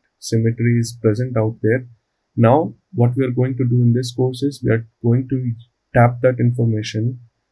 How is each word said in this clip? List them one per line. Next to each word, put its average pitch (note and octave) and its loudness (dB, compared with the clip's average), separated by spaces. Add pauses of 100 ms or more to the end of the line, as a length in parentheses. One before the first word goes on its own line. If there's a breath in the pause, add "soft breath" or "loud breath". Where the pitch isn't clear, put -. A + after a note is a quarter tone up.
(200)
symmetry A#2 0
is A2+ -4
present A#2+ -2
out A2 -2
there. B2 0 (520)
Now, C#3+ 4 (180)
what A#2+ 2
we C3+ 0
are B2+ -2
going B2 -2
to B2+ 0
do B2 2
in A#2+ 4
this B2 -2
course B2+ -2
is C#3+ -6
we B2 0
are A2+ -2 (160)
going A#2+ 0
to B2+ -4 (420)
tap A#2+ 4
that B2+ 2
information A#2 -2 (300)